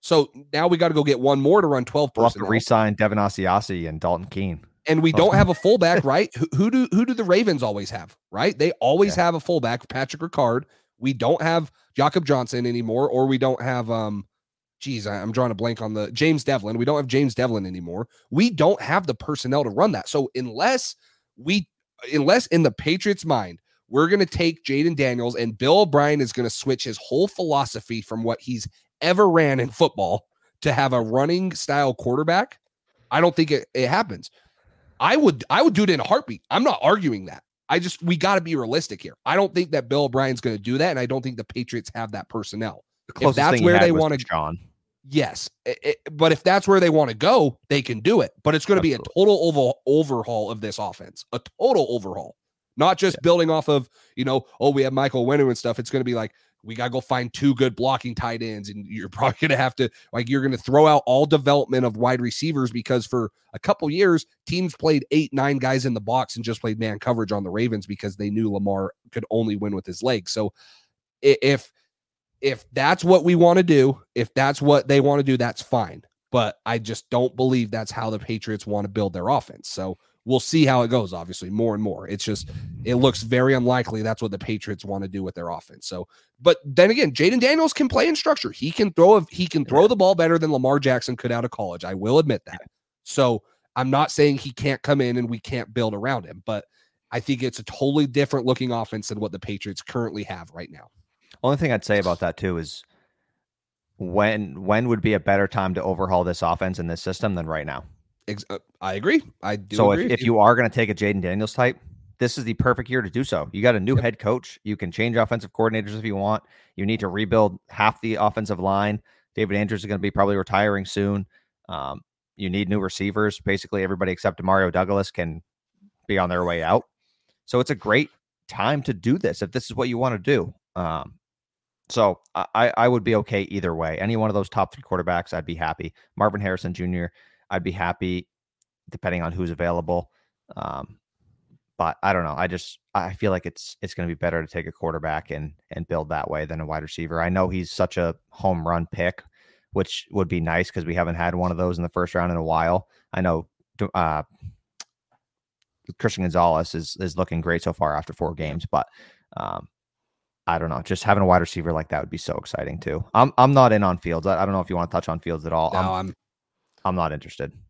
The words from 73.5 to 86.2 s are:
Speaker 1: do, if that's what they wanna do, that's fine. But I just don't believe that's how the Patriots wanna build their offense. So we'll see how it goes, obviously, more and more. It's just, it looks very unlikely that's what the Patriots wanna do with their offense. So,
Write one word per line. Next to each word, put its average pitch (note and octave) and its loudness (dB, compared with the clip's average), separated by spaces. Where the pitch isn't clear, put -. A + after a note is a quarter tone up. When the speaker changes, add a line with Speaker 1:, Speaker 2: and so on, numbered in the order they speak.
Speaker 1:
do, C#3 4
if A#2 -2
that's C3+ 0
what C#3+ 6
they C#3 6
wanna C#3+ 2
do, C3+ 2
that's A#2+ -2
fine. G#2+ -4
But A#2 0
I A#2 -4
just A2 -10
don't B2 0
believe B2+ 0
that's A2 -8
how A#2 -6
the A2 -6
Patriots G#2+ -8
wanna G#2 -4
build G2 -2
their F2+ -4
offense. - -4
So - -8
we'll B2+ 2
see D#3 2
how C3 4
it A#2 0
goes, A2+ 0
obviously, F#2 -10
more A2 0
and G#2 -4
more. - -6
It's G2+ -8
just, G#2 -4
it B2 -2
looks B2 4
very B2+ 2
unlikely A#2+ 0
that's A2 -2
what A2 -4
the G2 -10
Patriots G#2 -6
wanna G2 -6
do G2 -8
with F#2 -8
their E2+ -8
offense. - -14
So, F2+ -10